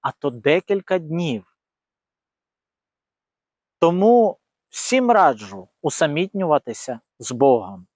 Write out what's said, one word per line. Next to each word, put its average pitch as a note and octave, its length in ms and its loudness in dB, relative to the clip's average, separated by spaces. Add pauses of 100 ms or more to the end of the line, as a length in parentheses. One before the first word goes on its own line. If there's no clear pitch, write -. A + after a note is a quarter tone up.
а C3 100 -6
то - 180 -8
декілька F3+ 680 -2
днів. D#3 580 -6 (2250)
Тому G3+ 600 4 (300)
всім B3 420 -2
раджу C3+ 560 0 (140)
усамітнюватися D3+ 1200 -4 (200)
з B2 120 -12
Богом. A2+ 640 0